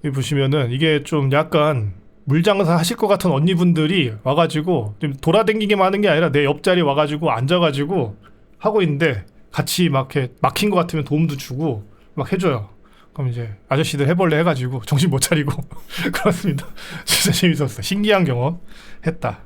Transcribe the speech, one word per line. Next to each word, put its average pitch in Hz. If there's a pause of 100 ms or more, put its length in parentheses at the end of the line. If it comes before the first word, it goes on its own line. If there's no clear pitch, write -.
여기 139
보시면은 135
이게 147
좀 139
약간 147 (320)
물장사 170
하실 175
것 214
같은 180
언니분들이 160
와가지고 156
좀 147
돌아다니기만 208
하는 196
게 208
아니라 160
내 147
옆자리 180
와가지고 147
앉아가지고 143 (420)
하고 214
있는데, 143 (260)
같이 -
막 135
이렇게 131
막힌 208
것 185
같으면 165
도움도 147
주고 131 (300)
막 139
해줘요. 156 (420)
그럼 135
이제 117 (140)
아저씨들 143
해볼래 170
해가지고 131
정신 147
못 135
차리고 147 (320)
<laughs> -
그렇습니다. - (380)
진짜 -
재밌었어. 147
신기한 202
경험 135 (460)
했다. 127